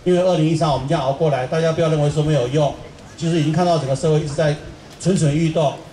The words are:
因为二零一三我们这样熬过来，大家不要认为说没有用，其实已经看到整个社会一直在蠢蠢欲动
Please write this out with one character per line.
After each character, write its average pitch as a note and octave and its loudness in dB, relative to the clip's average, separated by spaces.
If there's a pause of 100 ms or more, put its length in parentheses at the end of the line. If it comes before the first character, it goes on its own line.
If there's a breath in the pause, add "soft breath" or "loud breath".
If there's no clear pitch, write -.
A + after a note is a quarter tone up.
因 F3+ 2
为 F3 2
二 F3+ 2
零 D#3 2
一 D#3+ 2
三 D#3+ 0
我 C3+ 0
们 C3 -6
这 E3 0
样 D#3 0
熬 C3+ 0
过 D#3 0
来， B2+ -2
大 D#3+ -2
家 D#3+ 2
不 D#3 -2
要 D#3+ 2
认 D#3 2
为 D3 2
说 D3+ 0
没 D#3 0
有 B2+ 2
用， C#3+ 0 (460)
其 E3+ -4
实 E3 0
已 D3 2
经 D3+ 0
看 F3 2
到 E3+ 2
整 C3+ -6
个 C3+ 0
社 D#3 0
会 D3+ 2
一 - -4
直 - -8
在 D3+ 0 (460)
蠢 F3+ 2
蠢 C#3+ 2
欲 D#3+ 2
动 D#3 0 (200)